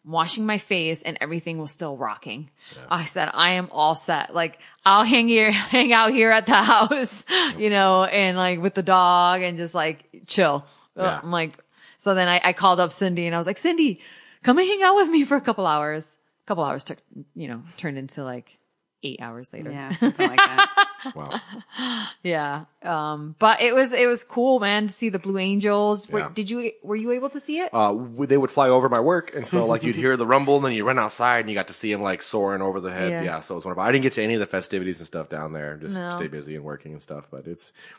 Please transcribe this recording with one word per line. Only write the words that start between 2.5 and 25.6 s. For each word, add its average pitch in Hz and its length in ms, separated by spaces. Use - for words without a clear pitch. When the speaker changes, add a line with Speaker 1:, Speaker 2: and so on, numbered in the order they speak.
Speaker 2:
Yeah. 131 140
Speaker 1:
I 170 140
said, 156 280
"I 175 200
am 180 200
all 156 220
set. 156 400
Like, 165 240
I'll 196 180
hang 233 260
here, 220 220
<laughs> 202 260
hang 254 180
out 226 180
here 226 180
at 220 160
the 233 60
<laughs> 226 220
house, 233 540
Speaker 2:
Yep. 339 300
Speaker 1:
you 214 120
know, 190 340
and, 185 320
like, 180 240
with 190 140
the 190 80
dog 180 600
and 175 140
just, 170 180
like, 160 300
chill." 147 380
Uh, 185 80
Speaker 2:
Yeah. 180 180
Speaker 1:
I'm 170 100
like, 165 260
so 196 180
then 185 140
I, 175 160
I 180 80
called 180 280
up 175 120
Cindy 175 340
and 170 80
I 170 40
was 170 80
like, 202 120
"Cindy, 330 400
come 254 140
and 370 100
hang 392 140
out 381 120
with 392 140
me 320 160
for 269 120
a 269 40
couple 208 260
hours." 151 480
A - 20
couple 170 180
hours 143 200
took, - 140
you 143 140
know, 120 140
turned 143 200
into, 139 260
like, 123 300
eight 135 180
hours 117 300
later. 151 180
Speaker 3:
Yeah, 139 260
something 320 320
like - 100
that. 392 360
Speaker 1:
<laughs> 392 400
Speaker 2:
Wow. 151 260
Speaker 1:
Yeah. 151 400
Um, 151 560
but 214 220
it 233 120
was, 262 200
it 247 160
was 240 160
cool, 254 340
man, 208 300
to 190 40
see 226 160
the 190 120
Blue 196 180
Angels. 208 720